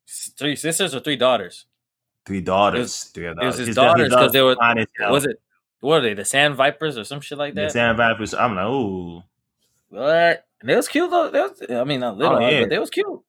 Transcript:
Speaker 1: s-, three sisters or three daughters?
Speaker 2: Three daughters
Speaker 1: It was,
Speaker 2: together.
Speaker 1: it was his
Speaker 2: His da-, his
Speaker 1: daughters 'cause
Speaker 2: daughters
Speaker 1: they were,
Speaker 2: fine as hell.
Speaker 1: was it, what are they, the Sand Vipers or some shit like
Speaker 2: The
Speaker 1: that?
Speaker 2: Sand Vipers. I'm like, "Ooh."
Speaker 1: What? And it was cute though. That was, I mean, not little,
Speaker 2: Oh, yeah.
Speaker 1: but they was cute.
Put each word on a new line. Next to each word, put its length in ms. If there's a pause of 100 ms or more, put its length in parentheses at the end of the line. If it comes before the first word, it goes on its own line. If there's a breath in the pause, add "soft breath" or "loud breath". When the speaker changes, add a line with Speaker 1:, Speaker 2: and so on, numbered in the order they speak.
Speaker 1:
s-, 280
three 200
sisters 380
or 60
three 160
daughters? 500 (600)
Speaker 2:
Three 140
daughters 380
Speaker 1:
It 40
was, 300
Speaker 2:
together. 300
Speaker 1:
it 40
was 120
his 100
Speaker 2:
His 80
da-, 60
his 100
Speaker 1:
daughters 160
'cause 100
Speaker 2:
daughters 140
Speaker 1:
they 100
were, 140
Speaker 2:
fine 220
as 80 (120)
hell. 140
Speaker 1:
was 140
it, 100 (440)
what 180
are 40
they, 120
the 100
Sand 320
Vipers 420
or 60
some 160
shit 180
like 160
Speaker 2:
The 80
Speaker 1:
that? 100
Speaker 2:
Sand 240
Vipers. 380
I'm 220
like, 100
"Ooh." 560 (640)
Speaker 1:
What? 580 (140)
And 100
it 60
was 120
cute 220
though. 200
That 280
was, 120
I 140
mean, 160
not 180
little, 180
Speaker 2:
Oh, 120
yeah. 120
Speaker 1:
but 100
they 80
was 120
cute. 380